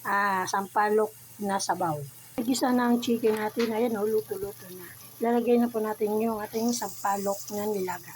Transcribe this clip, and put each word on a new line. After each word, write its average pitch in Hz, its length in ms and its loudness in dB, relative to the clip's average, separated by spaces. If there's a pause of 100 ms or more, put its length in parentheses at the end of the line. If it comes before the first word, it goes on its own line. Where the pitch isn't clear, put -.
ah, 202 400 2
sampalok 208 680 0 (260)
na 196 220 0
sabaw. 175 340 0 (460)
Gisa 254 320 2
na 247 180 4
ang 240 80 4
chicken 226 380 2
natin. 220 340 -2
Ayan, 233 240 0
oh, 208 140 0
luto-luto - 680 -4
na. 247 160 -16 (320)
Ilalagay 240 380 4
na 240 100 2
po 226 80 -2
natin 214 400 0
yung 220 240 0
ating 226 300 0
sampalok 202 800 -4
na 208 160 -2
nilaga. 180 460 -4